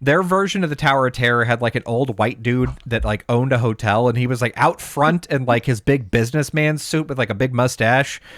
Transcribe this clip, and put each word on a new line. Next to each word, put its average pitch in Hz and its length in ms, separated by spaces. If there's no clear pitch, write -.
their 147 220
version 190 400
of 165 60
the 147 60
Tower 139 320
of 123 60
Terror 120 300
had, 120 180
like, 120 140
an 127 100
old 117 320
white 113 240
dude 123 280
that, 117 180
like, 107 240
owned 123 240
a 131 60
hotel, 113 500
and 120 100
he 123 100
was, 123 140
like, 120 140
out 151 240
front 156 480
in, 135 180
like, 120 200
his 117 160
big 139 280
businessman 151 680
suit 156 300
with, 135 100
like, 120 120
a 107 60
big 127 180
mustache, 123 680